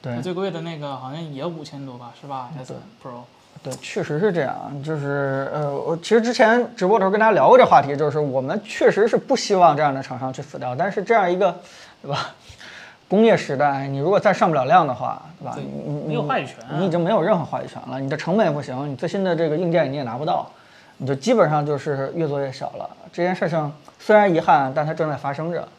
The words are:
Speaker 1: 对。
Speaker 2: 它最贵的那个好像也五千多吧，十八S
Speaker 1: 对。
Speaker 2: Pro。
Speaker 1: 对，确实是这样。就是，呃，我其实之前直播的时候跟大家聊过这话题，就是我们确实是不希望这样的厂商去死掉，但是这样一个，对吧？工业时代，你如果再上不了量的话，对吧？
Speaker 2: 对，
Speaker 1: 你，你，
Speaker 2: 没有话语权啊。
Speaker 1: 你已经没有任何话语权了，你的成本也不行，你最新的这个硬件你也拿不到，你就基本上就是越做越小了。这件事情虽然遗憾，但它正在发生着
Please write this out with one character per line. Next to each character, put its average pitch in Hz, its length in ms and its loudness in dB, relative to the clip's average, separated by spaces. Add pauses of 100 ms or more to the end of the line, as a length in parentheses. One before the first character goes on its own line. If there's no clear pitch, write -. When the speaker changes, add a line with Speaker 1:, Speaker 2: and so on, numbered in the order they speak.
Speaker 1:
对。 123 140 -8
Speaker 2:
它 120 60 -6
最 180 120 -6
贵 190 180 -4
的 165 100 -8
那 165 180 -10
个 143 160 -8
好 127 160 -12
像 156 220 -10
也 139 120 -8
五 160 180 -8
千 139 200 -14
多 127 140 -14
吧， 120 220 -16
十 143 80 -20
八 131 220 -10 (100)
S 131 140 -14
Speaker 1:
对。 - 380 -18
Speaker 2:
Pro。 120 100 -14 (400)
Speaker 1:
对， 131 200 -10
确 - 200 -6
实 151 180 -4
是 208 120 2
这 170 100 -2
样。 - 140 -4 (280)
就 156 140 -6
是， 139 560 -2
呃， 147 220 -4
我 143 220 -4
其 165 120 -12
实 226 120 6
之 233 120 -2
前 233 320 4 (120)
直 180 100 0
播 220 100 4
的 190 60 2
时 - 20 2
候 190 60 2
跟 208 80 0
大 196 60 4
家 185 80 6
聊 147 160 6
过 240 80 10
这 240 80 10
话 160 160 8
题， 139 140 -2
就 147 140 0
是 143 80 -2
我 135 220 0
们 147 240 -4
确 - 260 2
实 190 160 4
是 226 120 2
不 - 180 0
希 - 200 0
望 170 200 8
这 151 80 0
样 143 100 2
的 135 80 -6
厂 127 160 -10
商 131 140 -6
去 139 100 -12
死 - 160 -14
掉， 127 160 -6
但 170 160 -2
是 196 140 -4
这 226 100 0
样 196 160 4
一 180 80 0
个， - 220 0 (420)
对 139 80 -14
吧？ - 200 -4 (800)
工 214 160 6
业 208 100 8
时 147 220 -4
代， 139 300 0
你 139 100 -4
如 143 120 0
果 202 80 4
再 190 160 4
上 202 140 2
不 160 80 2
了 131 80 2
量 160 240 6
的 127 60 -2
话， 123 280 -6 (180)
对 - 60 -16
吧？ 127 80 -10
Speaker 2:
对， 139 100 -10
Speaker 1:
你， 143 300 -8
你， 147 140 -6
Speaker 2:
没 156 60 -4
有 156 100 -2
话 226 160 0
语 139 60 -6
权 123 140 -16
啊。 135 180 -8
Speaker 1:
你 185 80 2
已 185 40 2
经 165 80 0
没 170 120 0
有 208 120 4
任 196 160 2
何 151 60 -2
话 131 180 -6
语 131 60 -10
权 - 200 -14
了， 135 120 -8
你 135 100 -4
的 151 60 -2
成 170 220 -2
本 214 100 4
也 156 40 0
不 143 100 -4
行， 135 280 -8
你 135 60 -6
最 165 140 -6
新 196 160 -2
的 175 100 0
这 160 140 0
个 151 80 -2
硬 175 120 -2
件 160 220 0
你 143 60 -6
也 143 60 -6
拿 120 140 -8
不 143 60 -8
到， 165 260 -4 (480)
你 - 80 -10
就 135 80 -2
基 208 200 0
本 185 160 4
上 151 160 0
就 147 120 -2
是 135 380 -4
越 165 100 -2
做 139 140 -4
越 139 100 -4
小 - 280 -10
了。 - 120 -10 (220)
这 175 100 -6
件 180 140 0
事 175 140 -2
情 151 240 -2 (240)
虽 - 180 2
然 202 180 6
遗 160 60 2
憾， 143 340 2
但 147 120 0
它 160 80 -4
正 156 160 -2
在 135 80 -4
发 143 160 -6
生 165 180 -6
着 165 160 -8 (120)